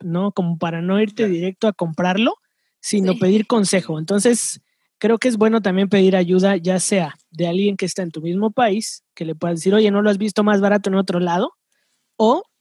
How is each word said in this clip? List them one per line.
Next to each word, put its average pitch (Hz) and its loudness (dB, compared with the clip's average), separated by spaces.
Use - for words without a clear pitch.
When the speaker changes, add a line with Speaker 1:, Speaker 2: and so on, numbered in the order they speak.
Speaker 1:
¿no? 185 -2
Como 170 -2
para 165 -4
no 190 0
irte 214 -2
Speaker 2:
Claro. 196 0
Speaker 1:
directo 185 -2
a 202 0
comprarlo, 185 -2
sino 190 0
Speaker 3:
Sí. - -4
Speaker 1:
pedir 202 2
consejo. 180 0
Entonces, 202 0
creo 226 2
que 254 -2
es 226 0
bueno 220 2
también 190 0
pedir 190 4
ayuda, 185 2
ya 180 -2
sea 170 -2
de 170 -4
alguien 196 0
que 190 -6
está 180 -6
en 170 -8
tu 156 -12
mismo 190 -2
país, 220 -2
que - -12
le 160 -6
puedas 170 -4
decir, 190 0
"Oye, 214 4
¿no 202 0
lo 214 2
has 202 0
visto 208 -2
más 208 2
barato 202 0
en 190 0
otro 190 -2
lado?" 180 -2
O 233 2